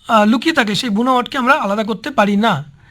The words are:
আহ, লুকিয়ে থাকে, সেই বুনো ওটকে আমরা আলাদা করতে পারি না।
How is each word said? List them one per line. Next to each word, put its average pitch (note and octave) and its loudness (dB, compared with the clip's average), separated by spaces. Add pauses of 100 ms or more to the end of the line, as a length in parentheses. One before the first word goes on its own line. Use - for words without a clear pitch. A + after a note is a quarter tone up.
আহ, G#3+ 4
লুকিয়ে C4 2
থাকে, G#3+ 0
সেই B3 -4
বুনো B3 2
ওটকে B3 -4
আমরা B3+ -2
আলাদা A3 -2
করতে A3 -8
পারি G#3 0
না। G3+ -2 (120)